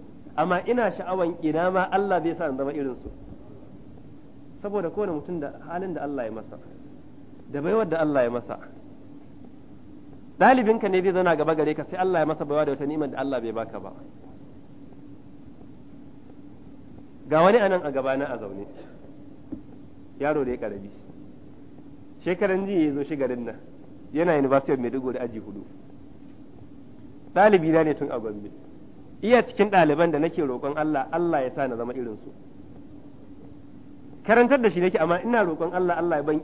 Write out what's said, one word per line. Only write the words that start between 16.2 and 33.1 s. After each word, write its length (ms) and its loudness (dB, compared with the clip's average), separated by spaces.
Ga 140 6
wani 160 8
anan 260 4
a 80 -2
gabana 400 0
a 60 -4
zaune. 280 -8
Yaro 260 2
da 60 0
ya 60 -2
karabi. 340 -6
Shekaran 420 2
jiya 220 4
ya 60 2
zo 100 0
shi 120 -2
garin 280 0
nan. 120 -8
Yana 260 4
University 340 6
of 80 4
Maiduguri 380 -2
aji 200 -4
hudu. 260 -12
Ɗalibi 380 8
na 120 8
ne 100 4
tun 160 -2
a 80 -2
Gombe. 320 -6
Iya 220 8
cikin 260 4
ɗaliban 400 8
da 80 2
nake 240 2
roƙon 340 0
Allah, 360 0
Allah 300 2
ya 120 0
sa 120 0
na 100 -2
zama 160 -4
irin 240 -6
su. 140 -16